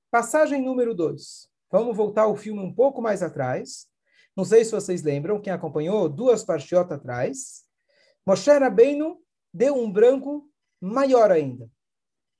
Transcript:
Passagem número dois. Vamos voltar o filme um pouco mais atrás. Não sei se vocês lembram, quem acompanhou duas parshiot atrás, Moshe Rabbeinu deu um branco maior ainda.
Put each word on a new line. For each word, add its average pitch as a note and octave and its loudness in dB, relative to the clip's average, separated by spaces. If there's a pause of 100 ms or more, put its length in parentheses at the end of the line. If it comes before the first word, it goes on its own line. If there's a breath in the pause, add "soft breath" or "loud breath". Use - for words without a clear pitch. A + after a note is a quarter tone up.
(100)
Passagem C4+ 2
número B3+ -2
dois. D3 -6 (220)
Vamos G#3+ 0
voltar G#3+ 2
o G#3 0
filme G#3 -10
um F#3 -10
pouco C4+ 2
mais G#3 -2
atrás. D#3+ -6 (500)
Não F#3+ -2
sei A3 6
se A3 -6
vocês F#3 -4
lembram, D3+ -2
quem G3 -8
acompanhou E3+ -2
duas G#3+ 0
parshiot F3 -2
atrás, C3 -8 (640)
Moshe F#3+ 2
Rabbeinu C#4+ 4 (360)
deu C4 0
um A3+ -2
branco C4 0 (340)
maior A#3+ 2
ainda. B2+ -2 (680)